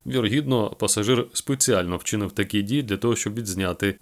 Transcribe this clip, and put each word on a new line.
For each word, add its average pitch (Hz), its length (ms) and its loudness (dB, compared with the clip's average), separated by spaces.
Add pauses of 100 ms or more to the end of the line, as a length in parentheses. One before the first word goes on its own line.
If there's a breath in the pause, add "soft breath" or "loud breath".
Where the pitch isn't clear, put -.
Вірогідно, 123 640 0
пасажир 113 600 2
спеціально 95 640 0
вчинив 101 360 -2
такі 104 300 0
дії 131 200 0
для 101 140 -2
того, 117 200 2
щоб 107 180 -4
відзняти 98 680 -2